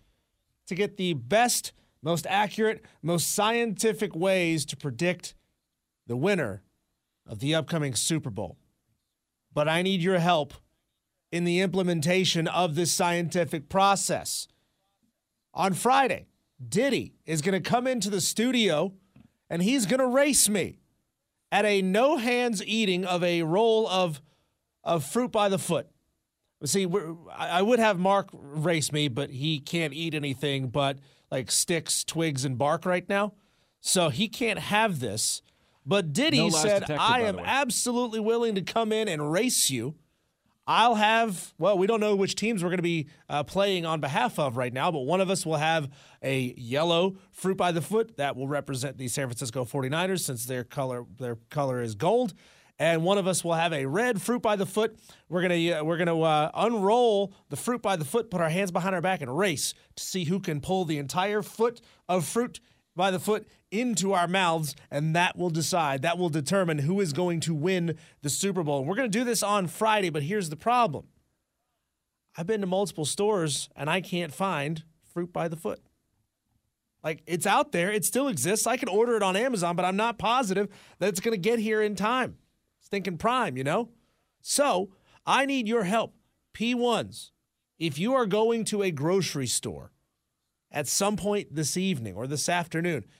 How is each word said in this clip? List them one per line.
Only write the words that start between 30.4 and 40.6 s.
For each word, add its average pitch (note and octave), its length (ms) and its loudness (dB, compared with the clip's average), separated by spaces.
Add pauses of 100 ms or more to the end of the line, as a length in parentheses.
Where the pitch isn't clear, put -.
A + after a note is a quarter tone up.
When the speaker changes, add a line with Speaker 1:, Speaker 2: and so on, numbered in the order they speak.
Speaker 1:
but, C#3 320 0 (320)
like, C3 180 -4
sticks, - 540 0
twigs, D#3 400 -2
and C3+ 140 -2
bark D3 280 0
right F3+ 220 0
now. G3+ 280 0 (440)
So F3 300 2
he D3+ 180 0
can't A3 320 -2
have G3 400 2
this. A2 420 -4 (440)
But D3+ 260 0
Diddy C#4+ 280 2
Speaker 2:
No - 80 4
lies - 140 2
Speaker 1:
said, G#3 200 2
Speaker 2:
detected, D3 180 -4
Speaker 1:
"I A#3 220 4
Speaker 2:
by A3 80 2
Speaker 1:
am F#3+ 80 -2
Speaker 2:
the F3 40 -8
way. F3 60 -6
Speaker 1:
absolutely A#3+ 720 0
willing A3+ 360 2
to F#3+ 60 0
come A3+ 300 -2
in A3 160 0
and D3+ 240 -2
race A#3 380 2
you." C3 260 -4 (720)